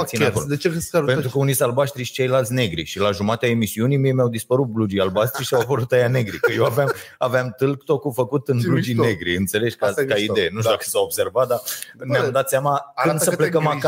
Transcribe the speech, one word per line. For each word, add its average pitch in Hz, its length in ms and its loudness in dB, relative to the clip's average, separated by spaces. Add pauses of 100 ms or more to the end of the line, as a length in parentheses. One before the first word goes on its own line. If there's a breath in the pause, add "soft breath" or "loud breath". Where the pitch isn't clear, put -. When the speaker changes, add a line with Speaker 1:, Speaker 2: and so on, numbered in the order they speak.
Speaker 1:
fuck - 40 -10
Speaker 2:
țin 117 80 -4
Speaker 1:
cares? 120 180 2
Speaker 2:
acolo. 143 180 -2
Speaker 1:
De - 60 0
ce - 100 0
crezi 160 200 -4
că 170 120 2
Speaker 2:
Pentru 127 280 0
că 139 80 -2
unii 135 160 2
sunt 123 140 2
albaștri 127 340 -2
și 120 100 -8
ceilalți 127 400 0
negri. 90 320 0
Și - 140 -8
la 101 120 2
jumatea 104 380 0
emisiunii 117 480 0
mie 135 160 2
mi-au 127 160 2
dispărut 123 380 0
blugii 107 340 0
albaștri 104 440 0
și - 100 -2
au 123 60 4
apărut 123 320 -2
aia 123 160 4
negri. 123 320 -2
Că - 120 2
eu 113 120 2
aveam, 139 280 2 (260 loud breath)
aveam 127 380 0
Tâlc 135 280 0
Tocul 143 280 -2
făcut 127 360 -2
în 123 100 2
Speaker 1:
Ce 117 100 0
Speaker 2:
blugii 123 260 0
Speaker 1:
mișto. 117 140 2
Speaker 2:
negri, 87 280 0
înțelegi? 107 400 -2
Ca, - 100 -2
Speaker 1:
Asta 120 140 -2
e 139 40 0
Speaker 2:
ca 131 100 0
Speaker 1:
mișto. 104 180 0
Speaker 2:
idee. 92 200 2
Nu 104 80 -6
știu 113 100 2
Speaker 1:
Da. 101 60 2
Speaker 2:
dacă - 120 -8
s-a - 120 -2
observat, 101 480 0
dar 120 120 0 (360 loud breath)
Speaker 1:
Bă, - 100 -16
Speaker 2:
ne-am 127 240 0
dat 135 180 0
seama 139 460 0
Speaker 1:
arată 131 140 0
Speaker 2:
când 151 120 0
să 185 100 2
Speaker 1:
că 175 60 0
te 151 60 0
Speaker 2:
plecăm 170 240 2
acasă. 147 220 0